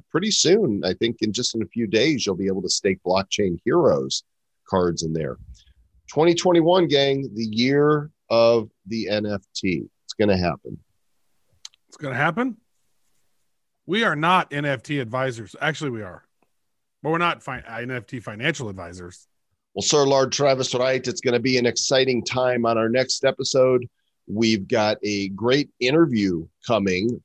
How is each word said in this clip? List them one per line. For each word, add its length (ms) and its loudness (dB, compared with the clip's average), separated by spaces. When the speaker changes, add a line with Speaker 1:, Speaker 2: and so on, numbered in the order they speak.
Speaker 1:
pretty 220 -2
soon, 520 2
I 100 0
think 260 -4
in 120 -2
just 220 -4
in 80 -2
a 40 -6
few 200 -6
days, 400 0
you'll 80 -2
be 140 -4
able 140 -4
to 60 -6
stake 380 -2
Blockchain 580 0
Heroes 600 0
cards 360 0
in 80 -4
there. 240 -6
Twenty 260 2
twenty-one, 540 2
gang, 460 0
the 100 -6
year 680 2
of 380 4
the 220 -6
N 180 -2
F 180 -6
T. 300 -2
It's 100 -18
gonna 220 2
happen. 400 -4
Speaker 2:
It's 120 -20
gonna 180 -8
happen? 400 -2
We 160 -2
are 140 0
not 360 2
N 120 -4
F 180 -2
T 160 -4
advisors. 600 -6
Actually, 300 -4
we 120 -8
are. 220 -16
But 100 -4
we're 80 0
not 260 -2
fi-, 180 -10
N 120 -8
F 140 -8
T 120 -12
financial 500 -6
advisors. 600 -14
Speaker 1:
Well, 80 -4
Sir 220 4
Lord 280 4
Travis 420 2
Wright, 320 0
it's 140 -6
gonna 180 2
be 200 2
an 80 2
exciting 580 0
time 420 2
on 100 2
our 120 2
next 360 0
episode. 640 2
We've 400 0
got 340 2
a 280 -2
great 380 0
interview 640 2
coming 600 0